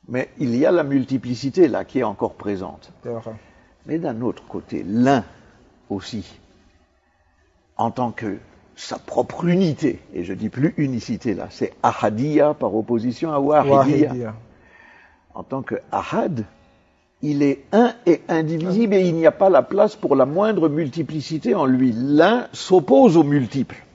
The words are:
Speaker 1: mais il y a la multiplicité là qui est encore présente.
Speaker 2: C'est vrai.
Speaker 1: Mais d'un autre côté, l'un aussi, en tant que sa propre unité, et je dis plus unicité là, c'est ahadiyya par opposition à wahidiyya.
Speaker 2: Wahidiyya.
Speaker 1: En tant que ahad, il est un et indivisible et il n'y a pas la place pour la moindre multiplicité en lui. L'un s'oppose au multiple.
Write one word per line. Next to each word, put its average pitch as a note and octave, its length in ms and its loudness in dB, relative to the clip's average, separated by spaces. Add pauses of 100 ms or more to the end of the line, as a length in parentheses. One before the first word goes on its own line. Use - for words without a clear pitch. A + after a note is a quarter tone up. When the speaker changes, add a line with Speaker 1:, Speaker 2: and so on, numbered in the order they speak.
Speaker 1:
mais B2+ 220 -4 (100)
il A#2+ 160 -2
y C3+ 120 0
a - 60 2
la F3 120 2
multiplicité C3+ 800 0
là G2+ 200 -2
qui - 140 -4
est B2 40 0
encore G#2+ 300 -4
présente. F#2+ 580 -10 (120)
Speaker 2:
C'est A#2+ 40 -10
vrai. A2+ 240 -10 (540)
Speaker 1:
Mais D#3 120 -6
d'un C3+ 220 -6
autre A#2+ 260 -4
côté, - 400 -10
l'un A#2+ 380 2 (640)
aussi, G2+ 380 -10 (1500)
en A2+ 120 0
tant A#2+ 200 -4
que G#2 260 -8 (420)
sa - 200 -12
propre - 480 -4
unité, E3+ 540 0 (120)
et F2 100 -8
je F#2 120 -8
dis A2 160 -6
plus C3 260 -2
unicité B2 560 -4
là, F2+ 160 -6
c'est - 240 -8 (100)
ahadiyya C#3 680 0
par A2 220 -4
opposition A#2 580 -2
à C#3+ 60 0
wahidiyya. C#3 360 4 (340)
Speaker 2:
Wahidiyya. A#2+ 260 -8 (1000)
Speaker 1:
En - 100 -12
tant C3+ 180 -8
que A2 140 -6 (140)
ahad, A#2+ 540 -4 (800)
il D3 200 -2
est C#3 300 0
un A#3 220 4 (100)
et E3 240 4
indivisible F3 680 -2
et F#3 140 4
il E3 60 0
n'y D#3+ 120 2
a D3 60 8
pas F#3+ 160 2
la D3+ 140 6
place G3+ 340 0
pour C#3 180 0
la C3 120 4
moindre F3+ 420 0
multiplicité D#3 840 -4
en E3 100 0
lui. C3 320 2
L'un D3+ 560 2
s'oppose F#3 640 4
au E3 80 6
multiple. C#3 580 -2 (120)